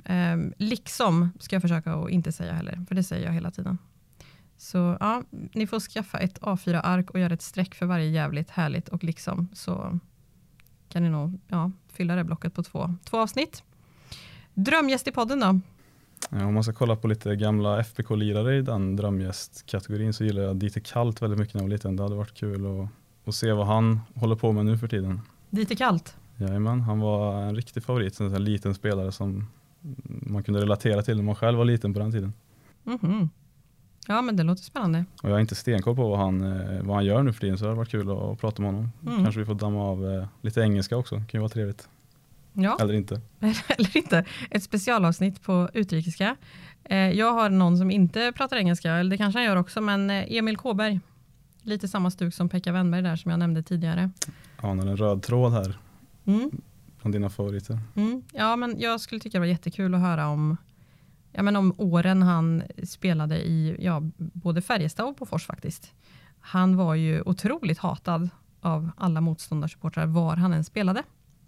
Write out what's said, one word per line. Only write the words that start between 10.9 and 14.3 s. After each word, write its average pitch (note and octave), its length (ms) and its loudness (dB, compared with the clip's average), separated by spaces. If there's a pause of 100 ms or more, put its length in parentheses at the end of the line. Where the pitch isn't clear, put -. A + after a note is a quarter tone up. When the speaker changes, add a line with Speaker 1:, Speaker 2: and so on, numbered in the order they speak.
Speaker 1:
ni E3+ 60 2
nog, D#3+ 380 -2
ja, F3 240 -2 (220)
fylla F3 220 -2
det F3+ 80 0
blocket E3 300 -6
på E3+ 100 -4
två, F3 400 -4
två - 140 -6
avsnitt. B3+ 460 -2 (880)